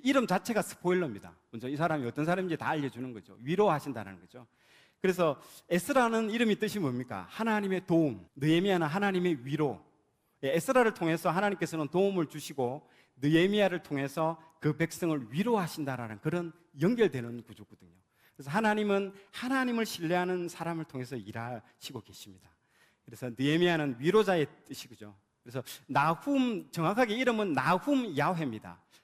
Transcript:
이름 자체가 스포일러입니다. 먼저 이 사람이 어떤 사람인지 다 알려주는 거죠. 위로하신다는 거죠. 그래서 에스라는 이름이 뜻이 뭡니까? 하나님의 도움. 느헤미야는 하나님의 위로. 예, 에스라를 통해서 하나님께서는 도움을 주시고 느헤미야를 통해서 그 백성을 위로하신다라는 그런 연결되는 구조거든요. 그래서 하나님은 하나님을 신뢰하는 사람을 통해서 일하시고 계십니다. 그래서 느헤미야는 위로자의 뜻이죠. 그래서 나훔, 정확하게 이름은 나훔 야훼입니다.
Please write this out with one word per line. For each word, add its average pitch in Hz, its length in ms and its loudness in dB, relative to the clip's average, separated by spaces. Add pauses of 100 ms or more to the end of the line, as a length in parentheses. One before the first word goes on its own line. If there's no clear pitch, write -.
이름 262 200 2
자체가 196 360 0
스포일러입니다. 151 720 -4 (160)
먼저 120 160 -10
이 143 80 -6
사람이 151 320 -2
어떤 139 160 -4
사람인지 180 320 -2
다 117 140 -4
알려주는 131 420 -4
거죠. 98 300 -18
위로하신다는 139 800 0
거죠. 120 260 -20 (540)
그래서 175 400 2 (280)
에스라는 226 600 2
이름이 226 300 4
뜻이 208 200 -2
뭡니까? 123 500 -4
하나님의 202 580 -2
도움. 147 380 2 (120)
느헤미야는 165 500 4
하나님의 180 580 0
위로. 135 380 -2 (600)
예, 139 120 0
에스라를 226 380 4
통해서 165 360 0
하나님께서는 165 600 0
도움을 185 380 2
주시고 139 600 -6 (300)
느헤미야를 175 680 4
통해서 156 580 -4 (200)
그 151 160 0
백성을 156 520 -2
위로하신다라는 139 920 -2
그런 170 320 -4 (260)
연결되는 135 640 0
구조거든요. 98 480 -20 (420)
그래서 135 160 -16
하나님은 202 640 2 (200)
하나님을 247 520 -2
신뢰하는 180 640 -2
사람을 165 380 -6
통해서 127 320 -8
일하시고 117 840 -10
계십니다. 95 500 -20 (540)
그래서 120 340 -10
느헤미야는 151 640 2
위로자의 180 480 4 (200)
뜻이죠. 104 460 -16 (320)
그래서 120 160 -8 (240)
나훔, 165 840 0
정확하게 208 460 0
이름은 220 360 0
나훔 180 640 0
야훼입니다. 139 640 -4 (220)